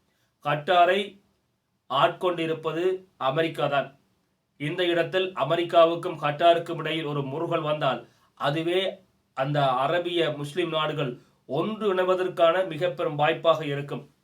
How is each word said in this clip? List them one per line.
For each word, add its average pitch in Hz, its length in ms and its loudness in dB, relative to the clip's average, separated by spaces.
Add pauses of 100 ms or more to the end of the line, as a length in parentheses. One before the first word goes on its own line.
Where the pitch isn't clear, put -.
(440)
கட்டாரை 175 560 4 (880)
ஆட்கொண்டிருப்பது 160 920 0 (440)
அமெரிக்கா 151 460 0
தான். 135 140 -2 (720)
இந்த 170 220 -4 (100)
இடத்தில் 170 360 0 (160)
அமெரிக்காவுக்கும் 170 800 2
கட்டாருக்கும் 170 600 2
இடையில் 156 300 -4
ஒரு 143 100 -2 (100)
முறுகல் 165 380 -2
வந்தால் 143 300 0 (400)
அதுவே 165 400 0 (560)
அந்த 143 220 0 (260)
அரபிய 170 360 0 (180)
முஸ்லிம் 160 360 -4
நாடுகள் 151 380 -2 (360)
ஒன்று 202 440 -4
இணைவதற்கான 180 640 2 (160)
மிக 170 260 -2
பெரும் 160 220 -4
வாய்ப்பாக 156 400 2 (120)
இருக்கும். 143 320 -8 (200)